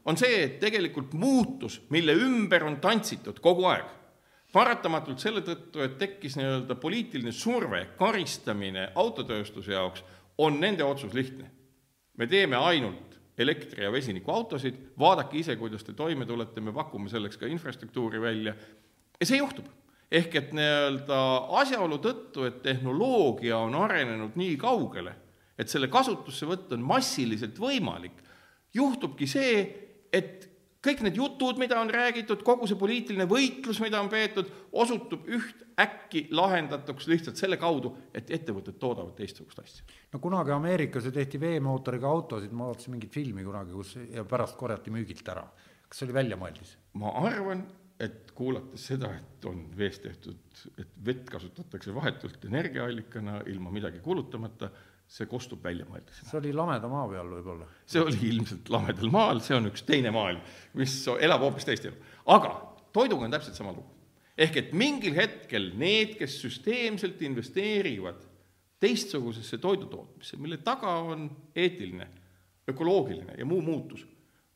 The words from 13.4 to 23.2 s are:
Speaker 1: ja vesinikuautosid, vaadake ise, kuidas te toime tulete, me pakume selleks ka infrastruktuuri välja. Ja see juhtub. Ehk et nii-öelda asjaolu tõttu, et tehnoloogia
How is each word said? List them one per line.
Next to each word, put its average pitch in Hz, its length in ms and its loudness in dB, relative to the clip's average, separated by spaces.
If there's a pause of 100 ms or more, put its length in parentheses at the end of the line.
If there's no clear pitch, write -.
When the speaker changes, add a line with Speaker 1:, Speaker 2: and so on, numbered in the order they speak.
Speaker 1:
ja 101 80 2
vesinikuautosid, 135 840 -2 (200)
vaadake 147 400 6
ise, 156 180 -2
kuidas 107 280 -8
te - 80 -12
toime 147 340 -2
tulete, 113 340 -6
me 107 120 -6
pakume 104 380 -6
selleks 107 260 -4
ka 120 140 -6
infrastruktuuri 120 720 -4
välja. 110 320 -2 (680)
Ja 175 60 2
see 269 160 4
juhtub. - 240 -6 (460)
Ehk 165 260 4
et 139 160 -4
nii-öelda 143 640 2 (420)
asjaolu 220 400 2
tõttu, 165 480 -4
et 123 160 -6
tehnoloogia 131 960 2